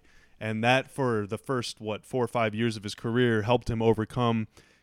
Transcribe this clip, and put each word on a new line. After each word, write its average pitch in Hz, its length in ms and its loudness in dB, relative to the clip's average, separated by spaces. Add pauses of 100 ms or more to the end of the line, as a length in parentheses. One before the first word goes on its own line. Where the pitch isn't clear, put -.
(400)
And 110 240 -4
that 131 260 2
for 113 380 -2
the 104 100 -6
first, - 420 -6
what, 107 240 -6
four 127 200 -2
or 117 40 -2
five 110 280 -2
years 113 220 0
of 98 60 -14
his 101 120 -8
career 117 480 2
helped 123 260 0
him 117 100 0
overcome 113 680 2 (360)